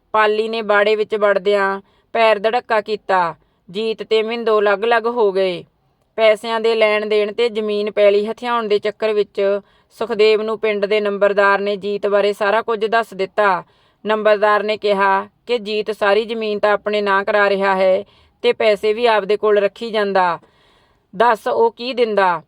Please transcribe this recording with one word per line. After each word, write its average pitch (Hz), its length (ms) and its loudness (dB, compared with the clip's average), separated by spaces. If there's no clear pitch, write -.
ਪਾਲੀ 214 360 0
ਨੇ 226 140 -6
ਬਾੜੇ 208 340 2
ਵਿੱਚ 214 200 -4
ਵੜਦਿਆਂ 196 680 0
ਪੈਰ 220 260 2
ਧੜੱਕਾ 226 420 -2
ਕੀਤਾ। 185 540 -2
ਜੀਤ 214 320 -6
ਤੇ 220 200 0
ਮਿੰਦੋ 220 360 0
ਅਲੱਗ-ਅਲੱਗ 214 480 0
ਹੋ 233 240 0
ਗਏ। 180 340 -2
ਪੈਸਿਆਂ 220 440 0
ਦੇ 226 160 0
ਲੈਣ 214 300 2
ਦੇਣ 208 260 0
ਤੇ 233 180 -2
ਜ਼ਮੀਨ 214 420 -4
ਪੈਲੀ 208 340 4
ਹਥਿਆਉਣ 233 420 -4
ਦੇ 208 120 0
ਚੱਕਰ 214 340 -4
ਵਿੱਚ 202 460 -2
ਸੁਖਦੇਵ 214 520 0
ਨੂੰ 220 180 -6
ਪਿੰਡ 208 260 -2
ਦੇ 214 140 0
ਨੰਬਰਦਾਰ 202 600 2
ਨੇ 202 160 -4
ਜੀਤ 202 320 -6
ਬਾਰੇ 202 260 0
ਸਾਰਾ 214 280 -2
ਕੁਝ 226 240 -4
ਦੱਸ 220 280 -2
ਦਿੱਤਾ। 190 500 -2
ਨੰਬਰਦਾਰ 208 580 2
ਨੇ 214 140 -4
ਕਿਹਾ 202 500 0
ਕਿ 240 100 -2
ਜੀਤ 214 340 -6
ਸਾਰੀ 208 340 0
ਜ਼ਮੀਨ 214 340 -6
ਤਾਂ 208 120 0
ਆਪਣੇ 208 300 -2
ਨਾਂ 196 220 0
ਕਰਾ 208 260 2
ਰਿਹਾ 196 260 0
ਹੈ 190 280 2
ਤੇ 240 120 2
ਪੈਸੇ 214 400 0
ਵੀ 240 120 -2
ਆਪਦੇ 208 320 2
ਕੋਲ 214 200 2
ਰੱਖੀ 202 340 -2
ਜਾਂਦਾ, 190 480 0
ਦੱਸ 226 320 0
ਉਹ 233 240 0
ਕੀ 247 220 -10
ਦਿੰਦਾ? 202 540 0